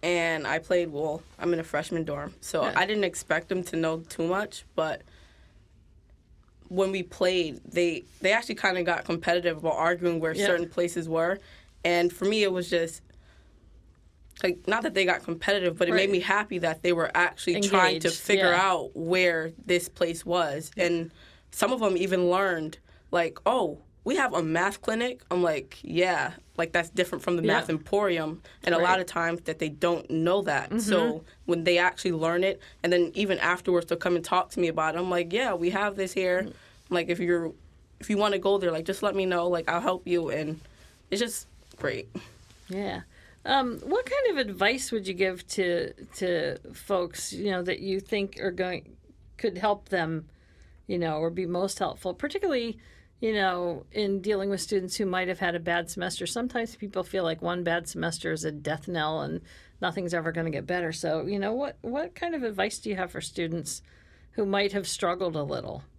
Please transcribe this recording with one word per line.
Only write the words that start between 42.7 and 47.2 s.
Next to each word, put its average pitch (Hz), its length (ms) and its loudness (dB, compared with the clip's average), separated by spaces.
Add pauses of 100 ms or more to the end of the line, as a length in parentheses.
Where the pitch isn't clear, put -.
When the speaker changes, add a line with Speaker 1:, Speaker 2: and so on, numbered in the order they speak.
Speaker 2:
Um, 262 360 0
what 466 260 -2
kind 508 240 2
of 320 80 0
advice 214 520 0
would 208 160 -4
you 190 80 -4
give 185 340 0
to, 175 440 0 (240)
to 165 400 -2 (160)
folks, 175 600 -4